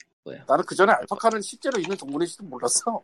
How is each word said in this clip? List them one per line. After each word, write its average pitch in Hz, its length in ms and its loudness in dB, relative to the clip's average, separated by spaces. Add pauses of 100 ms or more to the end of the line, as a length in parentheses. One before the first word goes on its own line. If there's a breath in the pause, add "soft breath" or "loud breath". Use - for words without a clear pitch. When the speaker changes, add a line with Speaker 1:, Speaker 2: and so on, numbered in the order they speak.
(240)
Speaker 1:
뭐야? - 240 -14
Speaker 2:
나는 151 180 4
그 - 80 -10
전에 196 180 6
Speaker 3:
알파- 135 100 4
Speaker 2:
알파카는 214 380 0
실제로 247 400 -4
있는 180 160 -4
동물인지도 165 480 -6
몰랐어. 123 600 -2